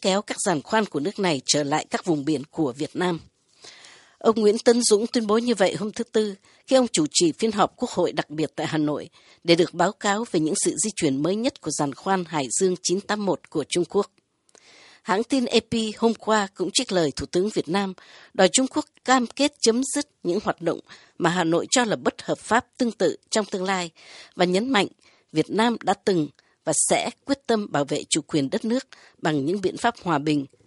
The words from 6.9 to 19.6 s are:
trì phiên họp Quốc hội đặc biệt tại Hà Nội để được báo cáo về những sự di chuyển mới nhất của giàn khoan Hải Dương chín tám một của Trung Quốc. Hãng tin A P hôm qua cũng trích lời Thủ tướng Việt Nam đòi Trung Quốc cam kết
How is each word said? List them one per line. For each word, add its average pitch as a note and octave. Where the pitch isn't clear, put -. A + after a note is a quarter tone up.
trì E3+
phiên A3
họp -
Quốc B3
hội E3+
đặc -
biệt D#3
tại D#3+
Hà D#3
Nội D3
để E3+
được E3
báo F3
cáo G#3+
về F3+
những D#3
sự -
di A3
chuyển C#3+
mới F3+
nhất A#3
của D#3
giàn C#3+
khoan F#3+
Hải D#3
Dương F#3
chín F#3+
tám G#3
một F3
của D3
Trung F3
Quốc. -
Hãng A3
tin C4
A A#3+
P -
hôm A3+
qua G#3
cũng F3+
trích B3+
lời E3
Thủ C#3
tướng F#3
Việt D#3+
Nam F#3+
đòi F#3+
Trung C4
Quốc D4+
cam B3+
kết C#4+